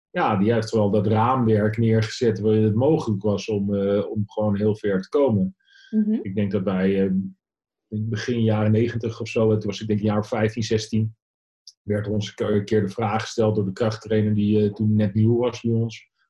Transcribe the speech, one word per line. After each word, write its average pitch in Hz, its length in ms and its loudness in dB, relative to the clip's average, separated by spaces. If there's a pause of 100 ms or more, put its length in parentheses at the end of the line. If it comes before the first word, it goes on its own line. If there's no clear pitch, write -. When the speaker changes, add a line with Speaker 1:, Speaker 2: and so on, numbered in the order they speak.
(100)
Speaker 1:
ja, 135 260 0
die 101 160 2
heeft 110 180 -2
wel 107 200 2
dat 104 160 2
raamwerk 110 720 2
neergezet 110 640 2
waarin 110 220 4
het 107 120 2
mogelijk 117 480 0
was 101 260 -2
om, 101 260 -2
eh, 101 360 0
om 107 160 -4
gewoon 107 300 -2
heel 104 200 0
ver 95 260 -2
te - 60 -12
komen. 110 480 0 (340)
Speaker 2:
Mhm. 214 320 0
Speaker 1:
Ik 98 120 -8
denk 101 180 -2
dat 101 100 0
wij, 95 420 0
eh, 95 80 0 (760)
in 107 200 -6
begin 117 340 -2
jaren 107 300 2
negentig 113 480 -2
of 107 80 -8
zo, 110 220 2
het 107 140 0
was, 98 160 -6
ik 110 60 -8
denk, 104 140 0
een 107 60 -2
jaar 104 120 0
of 104 100 -4
vijftien, 110 340 -2
zestien, 110 540 -2 (680)
werd 104 260 -4
ons 104 280 -4
een 101 280 0
keer 107 160 2
de 95 80 -2
vraag 110 340 -2
gesteld 110 320 0
door 107 100 0
de 95 80 -4
krachttrainer 107 640 -2
die, 104 300 2
eh, 101 80 0
toen 107 220 0
net 104 200 2
nieuw 113 240 4
was 120 220 -2
bij 117 120 -2
ons. 113 360 -4 (220)